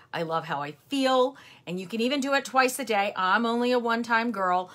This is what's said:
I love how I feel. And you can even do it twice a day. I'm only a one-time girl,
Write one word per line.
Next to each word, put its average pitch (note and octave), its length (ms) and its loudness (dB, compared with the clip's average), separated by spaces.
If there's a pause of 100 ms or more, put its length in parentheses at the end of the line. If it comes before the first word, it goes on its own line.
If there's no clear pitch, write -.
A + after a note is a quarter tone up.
(140)
I E3 80 -4
love D#3+ 220 -4
how D3+ 180 -6
I D3 100 -8 (160)
feel. C4 480 2 (300)
And F3 120 -6
you F#3 80 -10
can A3 140 -4
even C4 200 0
do C#4 140 -2
it C4+ 100 0
twice C4 340 2
a C#4 60 -6
day. G3+ 320 0
I'm F#3+ 300 2
only A#3+ 260 0
a B3 60 4
one-time A#3 520 0
girl, F#3 440 0